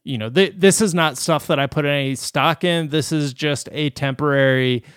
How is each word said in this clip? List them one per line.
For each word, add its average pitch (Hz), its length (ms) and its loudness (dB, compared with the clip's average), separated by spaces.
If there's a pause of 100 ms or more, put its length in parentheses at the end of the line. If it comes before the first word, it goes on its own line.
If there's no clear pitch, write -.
you 135 140 -6
know, 110 140 -6
th-, 185 260 2
this 190 240 4
is 185 140 0
not 156 240 0
stuff 156 280 0
that 151 120 0
I 139 80 0
put 147 180 -2
any 139 300 -2
stock 151 480 0
in. 170 260 0
This 151 220 -2
is 147 220 -2
just 147 380 -4
a 147 200 -2
temporary, 135 920 2 (140)